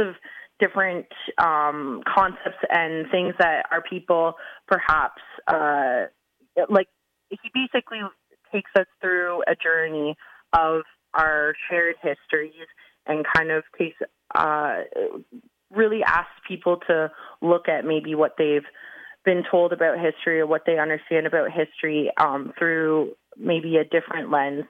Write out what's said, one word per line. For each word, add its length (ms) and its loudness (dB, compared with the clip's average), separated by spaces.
of 160 -2
different, 480 0
um, 680 2
concepts 520 0
and 420 0
things 280 0
that 340 2
our 80 0
people 540 0
perhaps, 540 0
uh, 560 2
like, 200 4
he 80 -12
basically 460 -4
takes 260 -6
us 60 2
through 480 -2
a 60 4
journey 600 -2
of 300 2
our 400 2
shared 320 0
histories 640 -6
and 180 -2
kind 160 2
of 140 0
takes, 180 -4
uh, 460 0
really 340 0
asks 240 0
people 300 0
to 220 2
look 260 2
at 200 0
maybe 280 -2
what 220 2
they've 300 2
been 260 2
told 220 4
about 260 2
history 420 0
or 60 2
what 200 0
they 120 2
understand 480 0
about 240 0
history, 680 -2
um, 400 0
through 560 0
maybe 400 0
a 60 2
different 460 -4
lens, 400 0